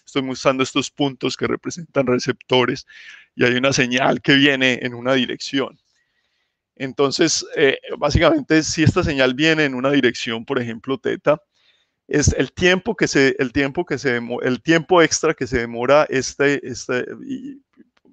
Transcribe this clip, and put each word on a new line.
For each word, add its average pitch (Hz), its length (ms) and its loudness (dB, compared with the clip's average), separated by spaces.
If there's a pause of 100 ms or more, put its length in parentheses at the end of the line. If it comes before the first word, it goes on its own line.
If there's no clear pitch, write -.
estoy 139 160 -4
mostrando 131 400 -2
estos 131 300 -4
puntos 135 440 -4
que 120 120 -4
representan 135 580 -4
receptores, 127 800 0 (480)
y 123 100 0
hay 123 120 4
una 135 160 0
señal 127 500 0
que 143 120 2
viene 135 480 2
en 123 120 -6
una 123 200 -2
dirección. 123 640 -4 (920)
Entonces, 139 720 -2 (100)
eh, 160 240 2 (200)
básicamente, 160 640 2
si 160 200 -2
esta 160 220 4
señal 135 300 2
viene 156 320 2
en 135 80 -4
una 127 160 -2
dirección, 120 560 0
por 139 120 -4
ejemplo, 117 380 -8
teta, - 440 -2 (680)
es 147 240 0
el 139 200 -2
tiempo 185 440 0
que 160 100 0
se, 135 320 2
el 131 140 -4
tiempo 143 320 -2
que 147 140 -6
se 127 160 -2
demo-, 120 260 -6
el 127 220 -2
tiempo 165 400 4
extra 156 320 2
que 131 120 -8
se 123 120 -2
demora 120 500 2
este, 135 580 -2
este, 127 380 -6 (220)
y - 340 -12 (520)